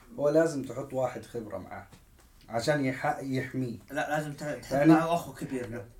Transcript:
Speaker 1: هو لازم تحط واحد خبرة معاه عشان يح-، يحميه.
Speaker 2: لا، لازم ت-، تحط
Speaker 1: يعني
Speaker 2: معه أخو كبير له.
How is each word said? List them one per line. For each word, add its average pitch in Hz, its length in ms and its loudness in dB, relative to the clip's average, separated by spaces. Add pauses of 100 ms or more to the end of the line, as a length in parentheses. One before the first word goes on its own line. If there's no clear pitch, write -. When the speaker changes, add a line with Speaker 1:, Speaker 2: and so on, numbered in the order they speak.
(180)
Speaker 1:
هو 143 100 4
لازم 151 340 4
تحط 123 300 -8
واحد 127 320 -2
خبرة 101 340 -8
معاه 95 280 -12 (600)
عشان 139 360 2
يح-، 131 380 0
يحميه. 127 560 -4 (120)
Speaker 2:
لا، 147 200 -4
لازم 151 220 -2
ت-، 151 120 -10
تحط 135 280 -6
Speaker 1:
يعني 147 200 8
Speaker 2:
معه 165 220 6
أخو 147 180 -4
كبير 127 380 -6
له. 120 140 -10 (160)